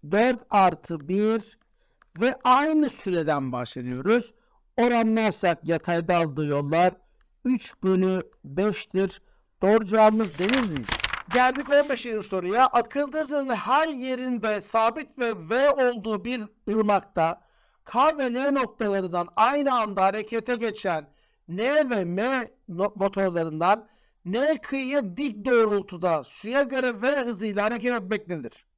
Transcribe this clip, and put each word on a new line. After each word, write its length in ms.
Dört 280
artı 580
bir 500
ve 220
aynı 460
süreden 640
bahsediyoruz. 840
Oranlarsak 880
yatayda 540
aldığı 280
yollar 480
üç 380
bölü 480
beştir. 760
Doğru 240
cevabımız 540
Denizli. 440
Geldik 360
on 200
beşinci 380
soruya. 380
Akıntı 560
hızının 340
her 320
yerinde 760
sabit 580
ve 300
V 200
olduğu 560
bir 180
ırmakta 720
K 320
ve 160
L 180
noktalarından 840
aynı 380
anda 300
harekete 520
geçen 540
N 420
ve 160
M 460
no-, 280
motorlarından 920
N 360
kıyıya 560
dik 280
doğrultuda 800
suya 400
göre 380
V 200
hızıyla 420
hareket 300
etmektedir. 720